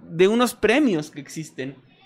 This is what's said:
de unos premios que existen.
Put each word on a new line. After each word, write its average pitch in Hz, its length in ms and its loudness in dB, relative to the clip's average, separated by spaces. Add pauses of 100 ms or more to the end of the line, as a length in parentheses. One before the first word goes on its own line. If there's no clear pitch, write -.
de 175 280 2
unos 233 260 2
premios 214 560 0
que 147 100 -16
existen. 139 560 -12 (300)